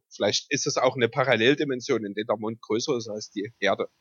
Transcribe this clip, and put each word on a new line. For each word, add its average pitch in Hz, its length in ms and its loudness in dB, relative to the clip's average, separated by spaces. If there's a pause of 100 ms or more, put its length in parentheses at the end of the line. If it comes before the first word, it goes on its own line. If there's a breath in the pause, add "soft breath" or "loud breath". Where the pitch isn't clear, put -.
Vielleicht - 420 -2
ist - 140 0
es 151 120 -2
auch 127 180 4
eine 117 140 2
Paralleldimension, 127 960 2
in 101 100 -6
der 107 100 -4
der 113 120 0
Mond 110 240 -6
größer 123 360 -2
ist 113 100 -8
als 107 220 -8
die 104 300 -8
Erde. 98 280 0 (140)